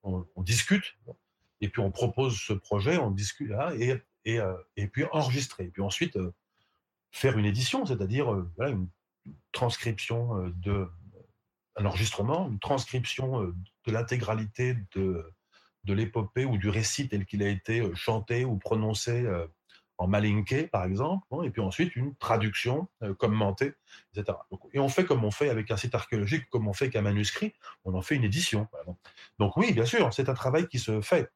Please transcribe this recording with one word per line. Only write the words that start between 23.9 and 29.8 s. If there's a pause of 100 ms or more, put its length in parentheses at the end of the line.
et
cetera.
Donc, (120)
et
on
fait
comme
on
fait
avec
un
site
archéologique,
comme
on
fait
avec
un
manuscrit, (300)
on
en
fait
une
édition,
par
exemple. (400)
Donc
oui,
bien